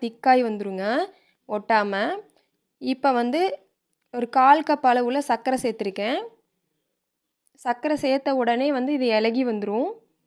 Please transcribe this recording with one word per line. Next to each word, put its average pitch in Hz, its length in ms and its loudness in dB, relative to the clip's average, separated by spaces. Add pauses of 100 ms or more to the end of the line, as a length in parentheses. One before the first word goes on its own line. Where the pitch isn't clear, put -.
திக்காய் 254 440 2
வந்துருங்க, 202 420 -6 (640)
ஒட்டாம. 208 440 0 (880)
இப்போ 262 300 0
வந்து 240 280 0 (760)
ஒரு 240 160 -4
கால் 277 380 6
கப் 294 200 0
அளவுல 247 400 2
சர்க்கரை 254 320 0
சேர்த்துருக்கேன். 220 580 -4 (1400)
சர்க்கரை 294 360 -2
சேர்த்த 277 380 0
உடனே 247 420 0
வந்து 254 200 -2
இது 254 100 0 (120)
இலகி 233 260 0
வந்துரும். 220 460 -2 (360)